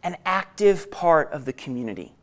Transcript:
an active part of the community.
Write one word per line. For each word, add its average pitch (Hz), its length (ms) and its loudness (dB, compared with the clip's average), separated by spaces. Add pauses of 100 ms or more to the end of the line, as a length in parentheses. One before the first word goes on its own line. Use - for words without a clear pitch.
an 175 220 -6
active 196 640 0
part 165 420 4
of 135 120 -8
the 131 80 -6
community. 113 720 -8